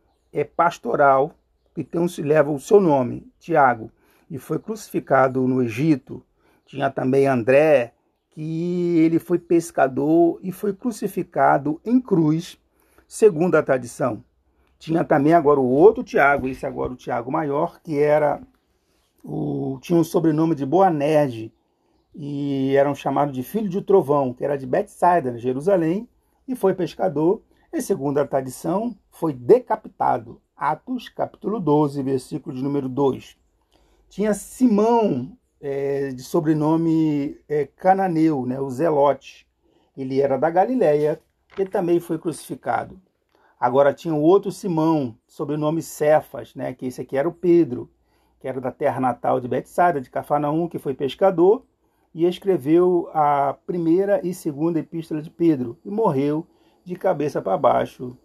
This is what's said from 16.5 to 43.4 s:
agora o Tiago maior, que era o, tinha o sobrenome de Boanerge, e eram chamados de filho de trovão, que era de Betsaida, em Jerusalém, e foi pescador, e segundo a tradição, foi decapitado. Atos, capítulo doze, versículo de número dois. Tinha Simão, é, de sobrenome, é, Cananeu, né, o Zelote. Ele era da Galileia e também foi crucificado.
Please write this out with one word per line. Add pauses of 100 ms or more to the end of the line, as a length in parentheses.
agora
o
Tiago
maior,
que
era (840)
o,
tinha
o
sobrenome
de
Boanerge, (640)
e
eram
chamados
de
filho
de
trovão,
que
era
de
Betsaida,
em
Jerusalém, (400)
e
foi
pescador, (280)
e
segundo
a
tradição, (140)
foi
decapitado. (180)
Atos,
capítulo
doze,
versículo
de
número
dois. (720)
Tinha
Simão, (240)
é,
de
sobrenome,
é,
Cananeu,
né,
o
Zelote. (480)
Ele
era
da
Galileia (380)
e
também
foi
crucificado. (600)